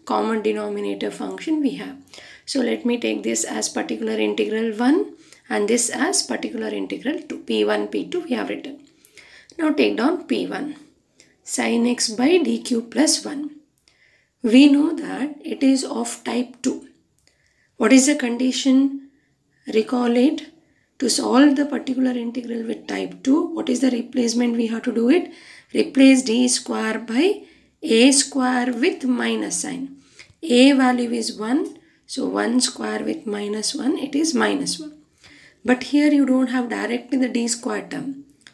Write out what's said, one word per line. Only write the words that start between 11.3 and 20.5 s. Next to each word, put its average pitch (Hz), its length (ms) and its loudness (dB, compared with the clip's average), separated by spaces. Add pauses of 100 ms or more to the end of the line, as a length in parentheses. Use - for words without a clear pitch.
Sine 233 400 0
x 247 220 0
by 262 300 4
d 233 240 0
cube 226 280 -4
plus 285 320 2
one. 294 280 -8 (920)
We 254 260 8
know 285 280 4
that 226 480 -6
it 247 180 -6
is 269 220 4
of - 400 -6
type 247 380 -6
two. - 260 -4 (880)
What 254 160 4
is 262 140 8
the 294 80 4
condition? 262 960 0 (640)
Recall 240 420 2
it. 285 340 2 (500)